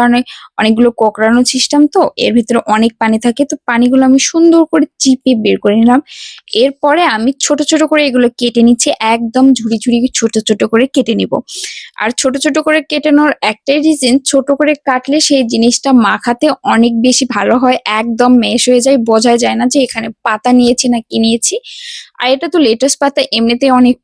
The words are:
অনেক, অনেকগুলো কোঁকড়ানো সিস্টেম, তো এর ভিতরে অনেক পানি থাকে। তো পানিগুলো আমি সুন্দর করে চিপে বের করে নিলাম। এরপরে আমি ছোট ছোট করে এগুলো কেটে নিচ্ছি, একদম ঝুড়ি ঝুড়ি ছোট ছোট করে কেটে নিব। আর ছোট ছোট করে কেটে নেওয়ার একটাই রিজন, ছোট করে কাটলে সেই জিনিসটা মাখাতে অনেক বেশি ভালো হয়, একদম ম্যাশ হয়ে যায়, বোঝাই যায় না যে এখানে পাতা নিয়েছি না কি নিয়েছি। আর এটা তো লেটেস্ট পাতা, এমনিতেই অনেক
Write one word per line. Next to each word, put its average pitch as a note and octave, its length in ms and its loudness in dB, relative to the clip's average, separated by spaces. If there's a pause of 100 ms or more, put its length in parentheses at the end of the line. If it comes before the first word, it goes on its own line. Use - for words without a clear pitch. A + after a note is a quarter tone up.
অনেক, A#3+ 160 0 (360)
অনেকগুলো A3 300 2 (100)
কোঁকড়ানো A3+ 400 0 (120)
সিস্টেম, C#4 280 0 (140)
তো G4 60 2 (240)
এর G#3 120 0
ভিতরে A#3 220 0 (160)
অনেক A3+ 260 0
পানি A3 240 0
থাকে। A#3+ 260 -2
তো D#4 40 -6 (140)
পানিগুলো B3 400 2
আমি C4+ 100 4 (120)
সুন্দর E4 320 4 (100)
করে D#4+ 140 2 (160)
চিপে C4 300 0 (120)
বের G3 180 2
করে G#3 180 0
নিলাম। B3 200 4 (640)
এরপরে C#4+ 400 0 (140)
আমি A3+ 140 -2 (140)
ছোট C#4+ 140 -2 (120)
ছোট D#4 200 2
করে D4+ 180 2
এগুলো B3 180 2 (140)
কেটে A#3+ 220 0
নিচ্ছি, A#3+ 260 2 (260)
একদম A#3 300 -2 (120)
ঝুড়ি A3+ 260 -4
ঝুড়ি A#3 160 0 (200)
ছোট A3+ 160 -2 (140)
ছোট G#3 120 -2 (120)
করে A#3 120 2 (100)
কেটে A#3+ 260 0
নিব। F#3 120 -4 (720)
আর G#3+ 60 -2 (120)
ছোট B3+ 140 -2 (100)
ছোট D4+ 120 -2 (100)
করে D#4 120 0 (120)
কেটে D4+ 260 -2
নেওয়ার D4 160 2 (180)
একটাই C#4 340 -4
রিজন, C#4+ 300 0 (160)
ছোট C4+ 180 0 (100)
করে D4+ 140 2 (160)
কাটলে C4+ 320 -2
সেই C#4+ 220 2 (100)
জিনিসটা A#3 380 0 (160)
মাখাতে A#3 400 -2 (280)
অনেক A#3 180 2 (140)
বেশি B3+ 180 0 (100)
ভালো G#3 280 0
হয়, B3+ 140 2 (240)
একদম A#3 300 0 (120)
ম্যাশ G#3+ 260 -2
হয়ে B3 180 2
যায়, C#4 120 2 (100)
বোঝাই A#3 300 2
যায় A3 220 -2
না A#3+ 120 0
যে D4 140 0
এখানে A3+ 220 -10 (180)
পাতা A3+ 260 -2
নিয়েছি B3 360 2
না A#3+ 100 0 (100)
কি A3+ 160 -8
নিয়েছি। A#3 300 -2 (680)
আর B3 140 -2
এটা C#4 180 -4
তো F4+ 140 0
লেটেস্ট A3+ 360 0
পাতা, C#4 180 -2 (160)
এমনিতেই A#3+ 420 0
অনেক B3 260 4